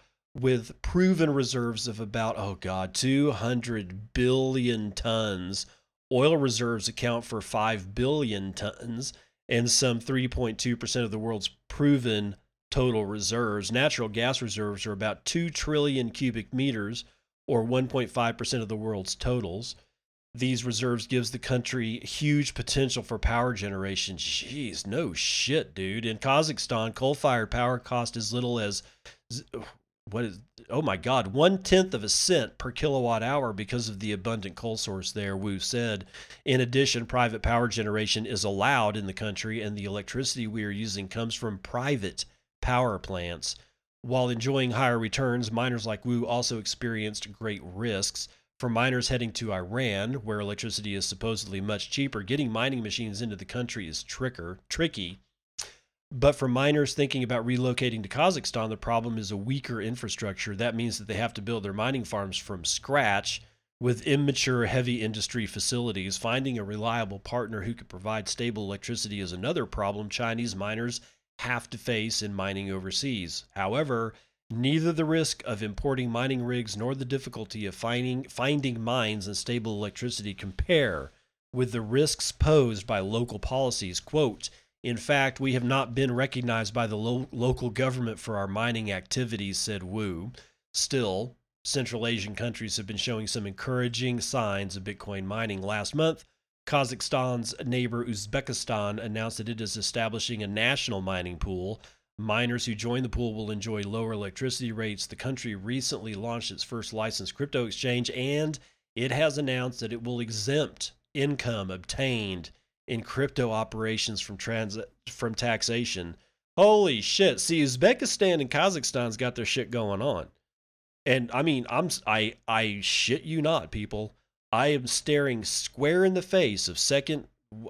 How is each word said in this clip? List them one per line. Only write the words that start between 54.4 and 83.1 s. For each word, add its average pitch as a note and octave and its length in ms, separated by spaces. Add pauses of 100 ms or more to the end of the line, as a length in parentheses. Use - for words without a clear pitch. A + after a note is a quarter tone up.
tricky. G2+ 500 (920)
But C#3 220
for C3+ 120
miners C#3 460
thinking C3+ 300
about A#2 240
relocating B2 560
to G2 80
Kazakhstan, C#3+ 580
the A2 80
problem A#2 400
is G#2+ 140
a G#2 80
weaker B2 420
infrastructure. G#2+ 720
That A2+ 200
means A2+ 240
that G#2 100
they G#2+ 60
have A2+ 200
to G#2+ 60
build A2 220
their G2 100
mining A#2 320
farms G2 320
from F2 300
scratch A2+ 760 (400)
with A#2+ 260
immature C#3 600
heavy B2 340
industry G#2+ 460
facilities. G2+ 720
Finding B2 400
a G#2 40
reliable G#2 580
partner A2+ 420
who A#2 100
could - 160
provide G#2 400
stable A2 360
electricity G#2 560
is F2 120
another B2 320
problem G2+ 460
Chinese A#2 440
miners A2 460 (380)
have A#2+ 320
to A#2 80
face A2+ 420
in G#2 140
mining G2 360
overseas. F#2+ 760 (100)
However, A2+ 560 (400)
neither D3+ 400
the D#3+ 120
risk D#3+ 420
of G#2 160
importing B2 480
mining B2+ 320
rigs A#2+ 340
nor A#2+ 200
the C3+ 80
difficulty A2+ 640
of F#2 80
finding, B2 500
finding C3 580
mines G#2+ 460
and G2 80
stable A2+ 380
electricity G#2 600
compare G2+ 800 (400)
with B2 180
the A#2 100
risks B2+ 520
posed B2+ 520
by G#2+ 140
local G#2+ 400